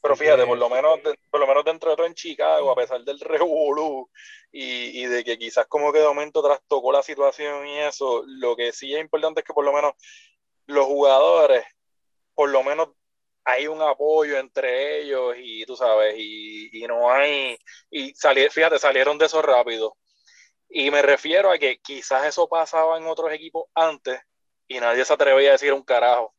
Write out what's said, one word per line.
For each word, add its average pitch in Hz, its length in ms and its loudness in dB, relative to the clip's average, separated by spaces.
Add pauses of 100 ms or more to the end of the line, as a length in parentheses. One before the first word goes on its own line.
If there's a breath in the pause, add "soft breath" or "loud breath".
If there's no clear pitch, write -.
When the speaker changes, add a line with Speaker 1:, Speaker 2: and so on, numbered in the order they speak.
Speaker 1:
Pero 143 160 0
fíjate, 147 260 4
Speaker 2:
Así - 0 -
que 123 60 2
Speaker 1:
por 120 100 0
lo 120 100 0
menos 147 360 0
de-, 147 140 -4 (120)
por 143 100 -2
lo 139 60 2
menos 139 180 2
dentro 160 260 -4
de 151 60 0
todo 165 100 -2
en 170 80 -8
Chicago, 151 580 -2
a - 20 2
pesar 123 300 -6
del 139 160 -10
revolú 151 920 -2 (400 loud breath)
y, 123 540 -10
y - 20 -6
de 123 160 -2
que 117 160 -6
quizás 117 300 -2
como 147 240 -2
que 156 80 4
de 151 80 4
momento 147 340 -4
trastocó 139 480 0
la 139 140 2
situación 143 640 -4
y 143 100 -10
eso, 139 480 -4
lo 127 300 -6
que 120 160 -4
sí 139 200 -12
es 151 80 -4
importante 156 400 -4
es - 60 -10
que - 80 -14
por 143 100 0
lo 143 80 2
menos 147 200 0 (760 soft breath)
los 143 200 2
jugadores, 143 760 4 (680)
por 143 140 2
lo 135 160 2
menos 151 240 -2 (560)
hay 131 240 -2
un 156 120 -6
apoyo 147 580 2
entre 135 640 -4
ellos 127 360 -4
y 113 280 -14
tú 127 100 -12
sabes, 110 420 2
y, 107 640 -14
y 117 60 -12
no 120 240 0
hay, 139 440 0 (320 loud breath)
y 139 260 -10
sali-, 139 360 4
fíjate, 160 300 2
salieron 143 380 2
de 156 80 4
eso 156 140 0
rápido. 120 560 0 (720 soft breath)
Y 143 220 -4
me 143 120 2
refiero 160 500 2
a 170 60 0
que 131 220 -2
quizás 135 460 -4
eso 160 220 -2
pasaba 165 500 -2
en 160 80 -10
otros 160 260 -4
equipos 160 400 -10
antes 151 480 -2 (460)
y 127 140 -10
nadie 120 240 0
se 151 80 0
atrevía 139 380 4
a - 20 8
decir 139 200 2
un 135 120 -4
carajo. 120 540 2